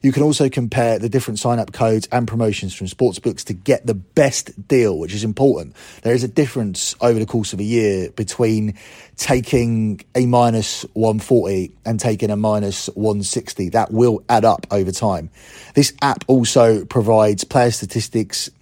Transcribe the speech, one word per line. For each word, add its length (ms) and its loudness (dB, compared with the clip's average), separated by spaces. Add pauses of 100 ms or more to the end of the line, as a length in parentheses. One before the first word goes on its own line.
You 100 4
can 140 2
also 240 2
compare 500 0
the 100 -4
different 300 -2
sign-up 340 -2
codes 380 0
and 160 0
promotions 480 -2
from 140 -8
sports 320 0
books 240 -4
to 80 -8
get 340 0
the 80 0
best 720 -2
deal, 320 2
which 160 -8
is 80 -6
important. 540 0 (260)
There 120 2
is 100 0
a 40 -4
difference 720 -2
over 200 2
the 60 -4
course 260 -4
of 80 -8
a 20 -4
year 480 0
between 680 -2 (400)
taking 840 0 (160)
a 100 2
minus 560 2 (120)
one 260 0
forty 640 0
and 160 -4
taking 300 -2
a 60 -2
minus 580 -2
one 280 -2
sixty. 460 -6
That 240 0
will 360 2
add 160 4
up 280 2
over 180 0
time. 400 -4 (440)
This 180 2 (100)
app 240 -2
also 580 4
provides 600 2
player 260 2
statistics 800 -4 (120)